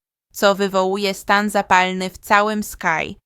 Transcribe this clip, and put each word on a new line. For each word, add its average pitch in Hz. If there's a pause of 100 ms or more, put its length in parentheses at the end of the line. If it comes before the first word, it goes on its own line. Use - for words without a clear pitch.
(340)
co 202
wywołuje 190
stan 208
zapalny 185
w -
całym 214
skaj 160 (100)